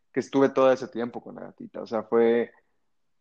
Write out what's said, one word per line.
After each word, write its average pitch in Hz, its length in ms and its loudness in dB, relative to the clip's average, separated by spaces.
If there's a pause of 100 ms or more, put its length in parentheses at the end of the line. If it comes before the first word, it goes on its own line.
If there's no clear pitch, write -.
(140)
que 135 80 -2
estuve 135 280 2
todo 131 220 4
ese 127 160 -2
tiempo 117 340 -8
con 98 140 -18
la 92 60 -16
gatita, 95 400 -16
o 104 60 -12
sea, 110 160 -4
fue, 117 480 2 (680)